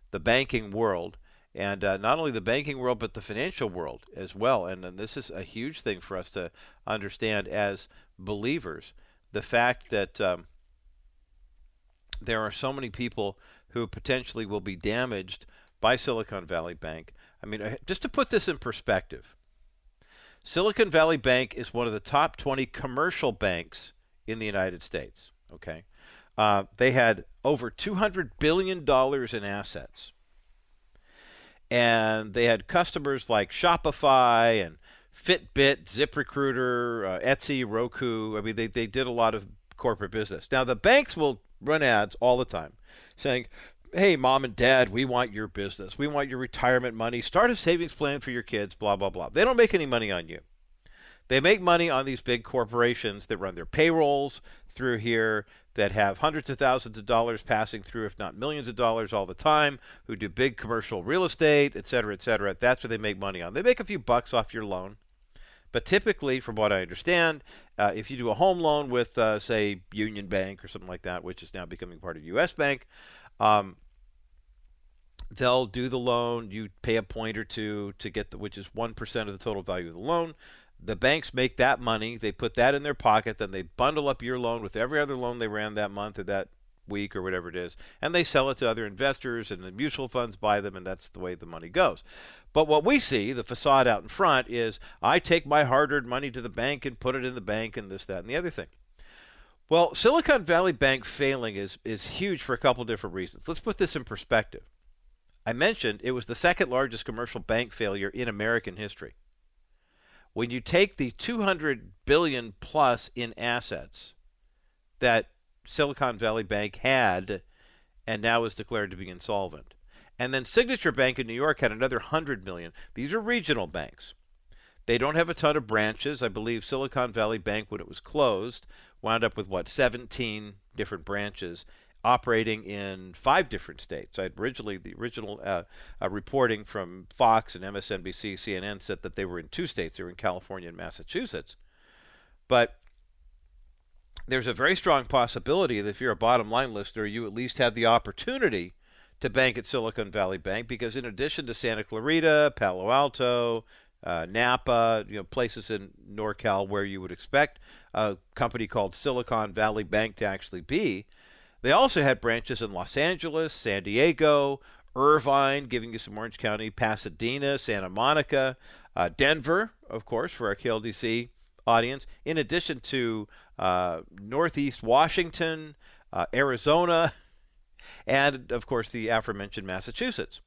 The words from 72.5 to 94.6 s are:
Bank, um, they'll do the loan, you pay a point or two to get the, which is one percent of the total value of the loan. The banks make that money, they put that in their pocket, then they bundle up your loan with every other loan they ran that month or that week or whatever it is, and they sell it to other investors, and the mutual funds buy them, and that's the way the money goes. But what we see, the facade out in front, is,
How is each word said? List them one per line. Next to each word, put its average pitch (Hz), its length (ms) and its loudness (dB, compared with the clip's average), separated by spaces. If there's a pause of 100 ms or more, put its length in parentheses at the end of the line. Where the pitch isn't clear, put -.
Bank, 143 360 -2 (520)
um, 104 380 4 (1500)
they'll 127 340 2
do 123 220 -4
the 127 120 -4
loan, 120 520 -2
you 107 180 -8 (120)
pay 113 160 0
a 107 60 0
point 110 340 -6
or 110 80 -6
two 104 540 -6
to 110 100 -10
get 104 220 -6
the, - 60 -14
which 101 200 -10
is 98 160 -14
one 113 200 -6
percent 110 360 -6
of 98 80 -10
the - 60 -18
total 101 200 -4
value 90 240 -4
of 82 60 -14
the 85 60 -16
loan. 165 360 -2 (480)
The 107 140 -4
banks 147 360 0
make 127 220 0
that 127 240 4
money, 113 380 -2
they 107 160 -2
put - 220 -4
that 127 200 6
in 143 80 -4
their 143 100 -4
pocket, 110 440 2
then 101 140 -4
they 95 100 -6
bundle 143 480 0
up 127 120 -2
your 123 160 -4
loan 117 240 -2
with 101 140 -10
every 131 240 0
other 139 160 0
loan 123 240 -4
they 113 80 -2
ran 107 280 -4
that 104 140 0
month 101 300 -8
or 98 40 -8
that 98 260 -2 (380)
week 101 280 -6
or 95 60 -4
whatever 90 260 -4
it 85 80 -12
is, 87 220 -8 (240)
and 160 120 -2
they 175 120 2
sell 135 240 2
it 131 80 -4
to 123 120 2
other 113 160 -2
investors, 117 680 -4
and 90 120 -10
the 92 80 -12
mutual 135 380 -6
funds 120 260 -4
buy 104 240 2
them, 98 160 -6
and 92 100 -14
that's 92 240 -10
the 92 100 -18
way 90 140 -6
the 85 120 -14
money 82 240 -14
goes. 131 340 2 (480)
But 151 160 4
what 151 160 6
we 262 160 6
see, 113 320 0
the 120 120 -4
facade 135 440 4
out 104 160 4
in - 60 -16
front, 151 400 2
is, 113 300 -2 (220)